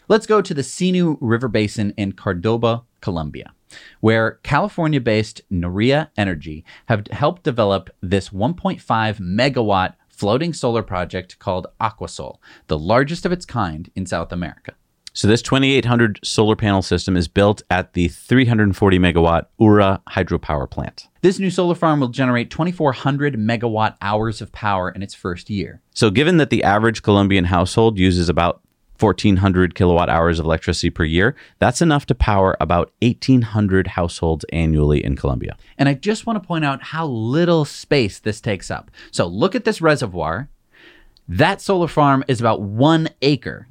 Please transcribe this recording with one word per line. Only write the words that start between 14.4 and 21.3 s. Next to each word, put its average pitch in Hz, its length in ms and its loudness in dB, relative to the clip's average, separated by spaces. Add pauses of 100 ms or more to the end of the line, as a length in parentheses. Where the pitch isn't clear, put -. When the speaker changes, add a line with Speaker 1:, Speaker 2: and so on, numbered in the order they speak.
Speaker 2:
So - 140 2
this - 120 4
twenty-eight 135 440 2
hundred 120 400 2
solar 107 320 2
panel 101 240 2
system 90 340 0
is 87 140 0
built 101 400 2
at 90 240 -2
the 87 160 0
three 123 380 2
hundred 107 280 2
forty 95 240 4
megawatt 82 460 4 (120)
Ura 104 520 4
hydropower 78 600 -4
plant. - 380 -10 (140)
Speaker 1:
This 190 180 2